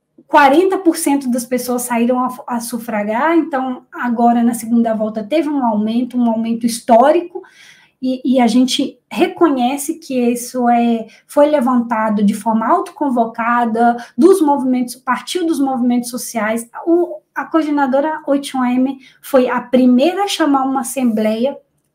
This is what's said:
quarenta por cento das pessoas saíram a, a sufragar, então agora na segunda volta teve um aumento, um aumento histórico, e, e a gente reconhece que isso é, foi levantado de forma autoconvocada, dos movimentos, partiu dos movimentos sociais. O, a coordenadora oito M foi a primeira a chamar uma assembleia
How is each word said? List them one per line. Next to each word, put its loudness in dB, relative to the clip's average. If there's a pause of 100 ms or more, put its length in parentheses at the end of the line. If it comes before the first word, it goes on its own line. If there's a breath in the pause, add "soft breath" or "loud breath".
(280)
quarenta 4
por 2
cento -2
das -4
pessoas -4
saíram 0
a, -2 (180)
a -6
sufragar, -2
então -4
agora 0
na 2
segunda 0
volta -4
teve -2
um -2
aumento, -2
um 2
aumento -2
histórico, 2 (600 soft breath)
e, -4
e 2
a 4
gente 0 (140)
reconhece 0
que -6
isso -2
é, 2 (220 loud breath)
foi 2
levantado 0
de 4
forma -2
autoconvocada, 0 (220 loud breath)
dos 6
movimentos, 0
partiu -4
dos -2
movimentos 0
sociais. -6 (200)
O, 0 (160)
a -6
coordenadora 0
oito -2
M -2 (240 loud breath)
foi 2
a -2
primeira 4
a -2
chamar 0
uma -2
assembleia -2 (400)